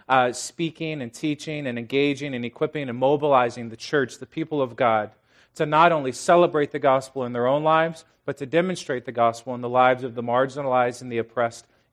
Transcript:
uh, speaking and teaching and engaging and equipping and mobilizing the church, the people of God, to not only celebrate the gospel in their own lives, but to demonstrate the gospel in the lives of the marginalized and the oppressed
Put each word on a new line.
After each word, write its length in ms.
uh, 240
speaking 720
and 120
teaching 540
and 100
engaging 560
and 100
equipping 440
and 100
mobilizing 680
the 80
church, 420
the 80
people 340
of 140
God, 380
to 100
not 280
only 180
celebrate 640
the 80
gospel 440
in 80
their 140
own 160
lives, 420
but 140
to 60
demonstrate 600
the 80
gospel 420
in 60
the 80
lives 340
of 140
the 60
marginalized 800
and 100
the 60
oppressed 460